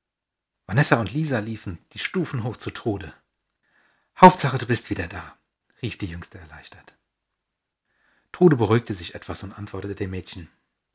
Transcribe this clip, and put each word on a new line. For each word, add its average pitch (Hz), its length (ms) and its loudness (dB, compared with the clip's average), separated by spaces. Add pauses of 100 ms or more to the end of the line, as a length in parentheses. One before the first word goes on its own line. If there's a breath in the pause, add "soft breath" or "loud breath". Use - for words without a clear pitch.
(640)
Vanessa 131 360 2
und 107 120 -4
Lisa 139 280 -2
liefen 104 380 -8 (140)
die - 60 -16
Stufen 139 460 -4
hoch 117 120 -6
zu - 140 -8
Trude. 90 420 -6 (1040)
„Hauptsache, 139 400 8
du - 80 -4
bist - 240 -2
wieder 92 180 -4
da“, 90 300 -14 (460)
rief 107 160 -6
die 101 80 -6
Jüngste 85 320 -12
erleichtert. - 560 -20 (1400)
Trude 165 240 6
beruhigte 113 380 2
sich 87 200 -12
etwas - 280 -10
und 98 100 -12
antwortete 101 440 -10
dem 95 160 -6
Mädchen: 90 360 -10 (460)